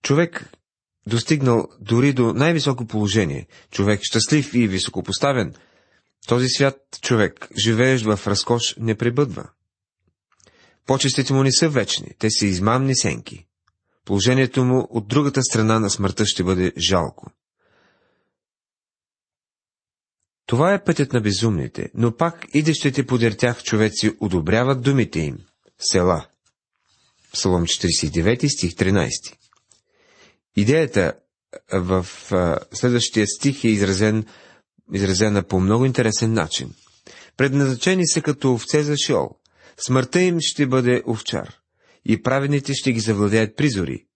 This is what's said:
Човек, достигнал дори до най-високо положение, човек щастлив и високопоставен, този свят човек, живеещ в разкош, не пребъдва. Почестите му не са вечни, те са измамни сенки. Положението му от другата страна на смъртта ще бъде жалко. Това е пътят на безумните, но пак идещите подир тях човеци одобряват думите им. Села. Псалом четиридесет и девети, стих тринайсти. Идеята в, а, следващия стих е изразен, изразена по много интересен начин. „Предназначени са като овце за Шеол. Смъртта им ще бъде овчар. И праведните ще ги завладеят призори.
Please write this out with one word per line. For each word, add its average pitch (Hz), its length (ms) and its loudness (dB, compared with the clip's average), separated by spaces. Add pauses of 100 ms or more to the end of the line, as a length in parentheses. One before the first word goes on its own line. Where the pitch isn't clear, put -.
Човек, - 480 -2 (580)
достигнал 117 600 2 (120)
дори 120 340 2
до 120 200 2
най-високо 139 540 0
положение, 98 600 -2 (240)
човек 101 320 0
щастлив 135 500 0
и 120 140 2
високопоставен, 98 880 -2 (720)
този 123 200 2
свят - 540 -2
човек, 107 460 0 (100)
живеещ 117 480 2
в 107 220 0
разкош, 113 500 -2
не 113 180 -2
пребъдва. 120 540 -2 (1400)
Почестите 135 480 0
му 135 100 4
не 135 80 4
са 165 180 2
вечни, - 500 -4
те 110 120 0
са 104 140 0
измамни 113 500 2
сенки. - 520 -6 (580)
Положението 123 600 2
му 127 240 2
от 110 180 -6
другата 139 360 2
страна 110 360 2
на 104 100 0
смъртта 101 360 -2
ще - 180 -2
бъде 92 340 0
жалко. 85 540 -2 (3250)
Това 156 280 2
е 196 100 -2
пътят 143 300 0
на 123 80 2
безумните, 98 720 -2
но 117 240 -2
пак 165 360 -2
идещите 143 520 0
подир 117 260 2
тях 120 320 -2
човеци 110 560 0
одобряват 107 600 0
думите 127 380 0
им. 73 180 -6 (420)
Села. 90 480 0 (1040)
Псалом 90 320 0
четиридесет - 380 -2
и 73 80 -2
девети, 85 380 0
стих 90 260 -4
тринайсти. 95 640 -2 (1160)
Идеята 107 580 2 (600)
в, 92 340 0 (240)
а, 90 280 2 (140)
следващия 120 540 0
стих - 360 -4
е 120 40 2
изразен, 107 580 2 (680)
изразена 98 500 0
по 95 160 0
много 107 260 2
интересен 113 480 0
начин. 78 400 -4 (640)
„Предназначени 139 720 0
са 160 140 -2
като 139 320 0
овце 147 300 0
за 147 140 -2
Шеол. 107 320 -2 (480)
Смъртта 127 440 0
им 180 200 2
ще - 260 -2
бъде 123 400 2
овчар. - 520 -6 (460)
И 110 180 0
праведните 139 500 0
ще 131 200 0
ги 113 60 0
завладеят 107 580 0
призори. 98 480 -2 (100)